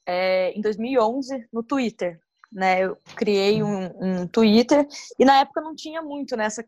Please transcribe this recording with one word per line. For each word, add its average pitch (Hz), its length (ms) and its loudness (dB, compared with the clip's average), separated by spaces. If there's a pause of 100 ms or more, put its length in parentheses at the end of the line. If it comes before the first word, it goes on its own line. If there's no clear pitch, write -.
é, 185 460 0
em 208 100 -6
dois 214 160 -2
mil 226 160 -4
e 262 40 0
onze, 247 540 0
no 226 100 -6
Twitter, 220 560 -4 (320)
né? 190 360 0
Eu 185 120 -6 (200)
criei 208 440 2
um, 185 600 -4
um 180 40 -6
Twitter 233 640 4 (320)
e - 60 6
na 269 140 6
época 269 200 0
não 311 160 -8
tinha 311 260 -12
muito, 285 360 -8
né, 214 80 -2
essa, 214 220 -6